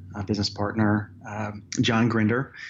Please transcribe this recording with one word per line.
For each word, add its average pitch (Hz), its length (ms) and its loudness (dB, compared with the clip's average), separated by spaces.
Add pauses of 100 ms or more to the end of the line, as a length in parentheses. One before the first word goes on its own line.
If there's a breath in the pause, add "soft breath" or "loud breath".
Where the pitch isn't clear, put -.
(160)
uh, 104 80 -8
business 101 260 0
partner, 104 640 0 (160)
um, 104 360 -8 (180)
John 113 280 4
Grinder. 110 440 2 (160 loud breath)